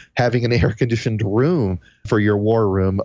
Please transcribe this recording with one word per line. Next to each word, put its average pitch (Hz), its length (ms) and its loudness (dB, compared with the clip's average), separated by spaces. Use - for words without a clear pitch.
having 123 260 0
an 120 100 0
<laughs> 117 100 2
air-conditioned 117 580 -2
room 110 580 0
for 113 120 2
your 104 180 2
war 110 300 2
room 95 380 0